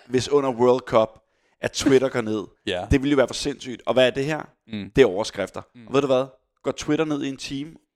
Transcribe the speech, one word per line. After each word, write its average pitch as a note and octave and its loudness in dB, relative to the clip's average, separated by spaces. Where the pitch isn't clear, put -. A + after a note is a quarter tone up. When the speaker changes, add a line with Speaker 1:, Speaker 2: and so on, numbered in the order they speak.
Speaker 1:
hvis B2 -2
under C#3 2
World B2 4
Cup, A2 2
at - -4
Twitter C3 2
går B2 -4
ned." G#2+ -4
Speaker 2:
<laughs> - -20
Ja. F2+ -4
Speaker 1:
Det C3+ 2
ville C#3+ -2
jo D3 2
være B2 2
for A#2 -12
sindssygt. C3 -10
Og A#2 -2
hvad B2+ 4
er A#2+ 0
det C3+ -6
her? D3+ -8
Speaker 2:
Mm. G#2 -10
Speaker 1:
Det C#3 6
er B2 10
overskrifter. F#2+ -4
Speaker 2:
Mm. A#2 -20
Speaker 1:
Og A2+ -10
ved C#3 2
du C#3 -2
hvad? C3 0
Går C3 -4
Twitter D3+ -2
ned C#3+ -6
i C#3 -6
en C3+ -12
time C#3+ -12